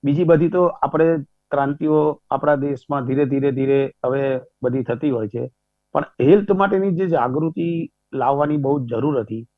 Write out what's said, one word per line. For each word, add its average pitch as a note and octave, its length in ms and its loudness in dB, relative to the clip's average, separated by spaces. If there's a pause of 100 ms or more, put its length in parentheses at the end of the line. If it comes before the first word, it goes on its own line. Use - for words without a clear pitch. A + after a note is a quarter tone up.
બીજી C#3+ 200 2
બધી D#3+ 260 4
તો F3+ 160 2
આપણે E3 520 0 (340)
ક્રાંતિઓ D3+ 720 0 (100)
આપણા D3 240 2
દેશમાં C#3 500 -6
ધીરે C3+ 200 0
ધીરે C3+ 260 0
ધીરે C3+ 420 0 (120)
હવે C3+ 340 -2 (220)
બધી B2+ 220 -2
થતી B2 260 -4
હોય A2+ 180 -2
છે, A#2+ 240 -8 (420)
પણ D3 100 4 (180)
હેલ્થ G3+ 300 6
માટેની G3 400 2
જે F#3 160 -2
જાગૃતિ E3 840 -2 (240)
લાવવાની C#3+ 440 0
બહુ C#3 280 -2
જ A#2 40 -12
જરૂર B2+ 300 -2
હતી A2+ 280 -8 (100)